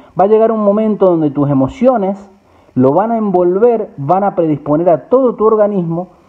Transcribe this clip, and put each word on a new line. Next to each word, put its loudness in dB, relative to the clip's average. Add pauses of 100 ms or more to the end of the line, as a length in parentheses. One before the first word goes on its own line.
(180)
va 2
a 2
llegar 2
un -4
momento 0
donde 2
tus -2
emociones -2 (440)
lo 2
van 0
a -2
envolver, 0
van -2
a -2
predisponer -2
a 0
todo 2
tu -2
organismo -2 (200)